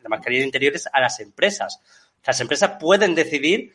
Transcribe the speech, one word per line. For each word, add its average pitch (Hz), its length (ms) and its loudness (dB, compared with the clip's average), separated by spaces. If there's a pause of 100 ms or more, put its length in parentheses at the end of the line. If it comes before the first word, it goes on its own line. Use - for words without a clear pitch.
la 110 60 -14
mascarilla 120 320 0
de 135 60 0
interiores 135 460 -2
a 135 80 4
las 120 200 0
empresas. 110 600 -4 (460)
Las 127 140 0
empresas 143 400 0
pueden 185 340 4
decidir 156 600 0